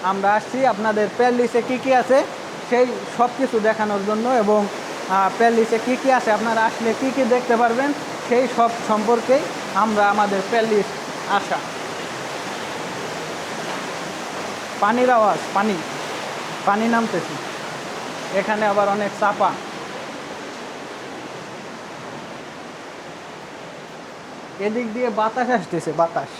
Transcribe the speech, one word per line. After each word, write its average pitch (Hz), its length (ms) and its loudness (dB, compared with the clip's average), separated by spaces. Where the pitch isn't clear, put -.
আমরা 196 300 2
আসছি 240 320 0
আপনাদের 214 420 2
প্যালেসে 240 440 4
কি 247 220 0
কি 262 100 4
আছে 254 300 6
সেই 247 160 6
সব 240 200 6
কিছু 247 220 2
দেখানোর 214 480 2
জন্য 220 220 2
এবং, 214 380 4
আহ, 190 280 4
প্যালেসে 226 480 4
কি 254 180 2
কি 262 80 6
আছে, 240 200 4
আপনারা 220 340 2
আসলে 226 340 0
কি 262 160 0
কি 269 80 4
দেখতে 247 320 4
পারবেন, 240 380 4
সেই 247 260 4
সব 233 140 6
সম্পর্কে 226 520 4
আমরা 208 340 4
আমাদের 202 400 2
প্যালেস 226 360 4
আসা। 196 280 0
পানির 240 300 4
আওয়াজ, 214 300 4
পানি, 202 200 2
পানি 208 220 2
নামতেছে। 226 640 0
এখানে 214 280 0
আবার 202 220 4
অনেক 202 300 0
চাপা। 202 320 2
এদিক 214 340 -2
দিয়ে 247 160 0
বাতাস 220 400 0
আসতেছে, 170 420 0
বাতাস। 160 360 0